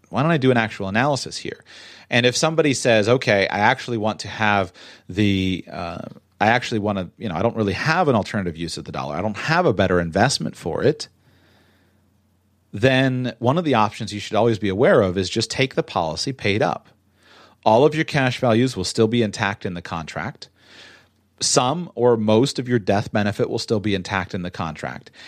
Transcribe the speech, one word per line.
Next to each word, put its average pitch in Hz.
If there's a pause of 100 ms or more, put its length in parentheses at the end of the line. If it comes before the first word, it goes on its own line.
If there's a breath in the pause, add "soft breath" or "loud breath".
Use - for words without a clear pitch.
Why 120
don't 165
I 165
do 127
an 120
actual 101
analysis 123
here? - (460 loud breath)
And 120
if 123
somebody 160
says, 110
"Okay, 113
I 101
actually 120
want 104
to 101
have 101 (340 loud breath)
the, 92
uh, 85 (420)
I 104
actually 120
wanna, 98
you 107
know, 80
I 85
don't 110
really 101
have 160
an 127
alternative 90
use 82
of 69
the -
dollar. 73
I 85
don't 104
have 170
a 123
better 92
investment 87
for -
it," - (1600 soft breath)
then 127
one 127
of 170
the 135
options 104
you 104
should -
always 113
be 101
aware 127
of 92
is 95
just -
take 135
the 160
policy 85
paid 110
up. - (760 soft breath)
All 110
of 156
your 156
cash 131
values 123
will 92
still 110
be 117
intact 101
in 92
the 85
contract. 82 (920 loud breath)
Some 143
or 120
most 110
of 127
your 123
death 98
benefit 104
will 113
still 113
be 98
intact 92
in 95
the 87
contract. 78 (180 loud breath)